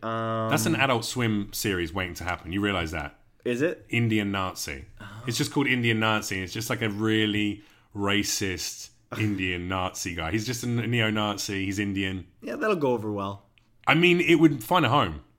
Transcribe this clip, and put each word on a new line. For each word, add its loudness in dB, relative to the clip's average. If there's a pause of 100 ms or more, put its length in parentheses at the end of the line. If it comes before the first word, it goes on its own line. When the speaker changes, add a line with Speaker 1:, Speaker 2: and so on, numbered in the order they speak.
Speaker 1:
Um, -2
Speaker 2:
That's 2
an 0
Adult 2
Swim 0
series 0
waiting -4
to -12
happen. -4
You 0
realise 0
that? -6 (280)
Speaker 1:
Is -2
it? -2
Speaker 2:
Indian 2
Nazi. -4 (160)
Speaker 1:
Oh. -14 (200)
Speaker 2:
It's -2
just -2
called 0
Indian 2
Nazi. 0
It's -8
just, -6
like, -2
a 0
really 0 (320)
racist -2 (120)
Speaker 1:
<laughs> -10
Speaker 2:
Indian 0
Nazi -2
guy. -4
He's 0
just -4
a -4
n-, 0
neo-Nazi. 0
He's -2
Indian. -2 (140)
Speaker 1:
Yeah, -8
that'll 0
go 2
over -2
well. -6 (420)
Speaker 2:
I 4
mean, 6
it 6
would 6
find 4
a 4
home. 2 (180)